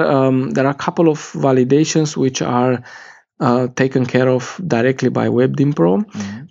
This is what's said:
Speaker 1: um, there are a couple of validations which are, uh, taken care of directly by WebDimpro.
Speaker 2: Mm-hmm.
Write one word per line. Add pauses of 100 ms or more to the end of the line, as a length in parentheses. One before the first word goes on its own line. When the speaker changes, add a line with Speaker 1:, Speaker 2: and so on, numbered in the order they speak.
Speaker 1:
um,
there
are
a
couple
of (160)
validations
which
are, (560)
uh,
taken
care
of
directly
by
WebDimpro.
Speaker 2:
Mm-hmm.